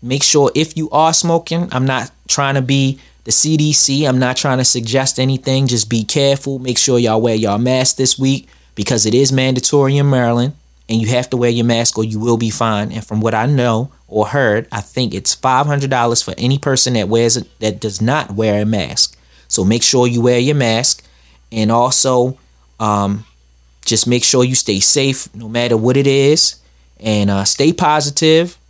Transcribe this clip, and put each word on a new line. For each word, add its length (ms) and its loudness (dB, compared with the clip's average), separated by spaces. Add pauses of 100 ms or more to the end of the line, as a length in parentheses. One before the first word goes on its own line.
Make 220 -2
sure 300 2
if 220 -2
you 140 -4
are 240 2
smoking, 580 -2
I'm 140 -2
not 260 -2 (160)
trying 280 0
to 60 0
be 380 0 (240)
the 80 -6
C 260 0
D 160 2
C. 320 0
I'm 140 2
not 180 0
trying 220 0
to 60 0
suggest 540 -2
anything. 480 0
Just 220 -2
be 140 0
careful. 560 0
Make 180 -2
sure 220 2
y'all 220 2
wear 120 2
y'all 240 0
mask 380 0
this 240 -2
week 280 -2 (280)
because 320 -2
it 80 0
is 160 4
mandatory 680 2
in 120 2
Maryland, 440 0 (340)
and 140 0
you 60 -2
have 240 0
to 60 -2
wear 120 2
your 160 0
mask 320 0
or 60 0
you 160 -4
will 180 0
be 140 -2
fined. 420 -2
And 100 -8
from 160 -6
what 140 0
I 140 0
know 440 0 (160)
or 200 -2
heard, 440 0
I 100 -8
think 340 -6
it's 180 -4
five 320 0
hundred 240 -2
dollars 320 0
for 160 -8
any 220 0
person 340 0
that 160 -2
wears 280 2
it, 100 -8 (120)
that 200 -4
does 200 -6
not 360 -2
wear 260 0
a 40 -2
mask. 520 -4 (300)
So 180 -2
make 160 2
sure 240 2
you 160 0
wear 160 4
your 180 0
mask. 480 0 (480)
And 200 0
also, 680 2 (420)
um, 460 -2 (600)
just 220 -2
make 160 0
sure 200 2
you 120 0
stay 240 -2
safe 540 -2
no 140 -14
matter 300 0
what 180 2
it 120 2
is. 480 2 (440)
And, 300 0
uh, 140 0
stay 280 2
positive. 840 2 (120)